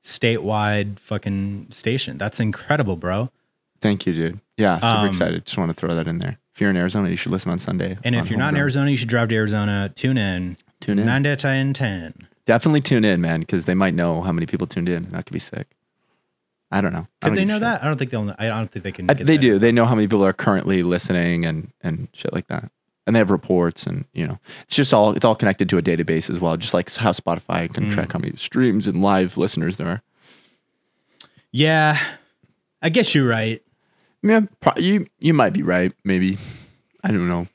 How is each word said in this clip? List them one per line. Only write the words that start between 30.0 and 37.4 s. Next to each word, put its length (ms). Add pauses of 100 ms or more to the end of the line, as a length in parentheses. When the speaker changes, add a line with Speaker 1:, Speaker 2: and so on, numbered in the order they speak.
Speaker 1:
Yeah, 460 (840)
I 60
guess 260
you're 140
right. 340 (600)
Speaker 2:
Yeah, 180 (200)
pro-, 160
you, 300 (120)
you 160
might 180
be 100
right, 300 (120)
maybe. 340 (640)
I 60
don't 200
know. 260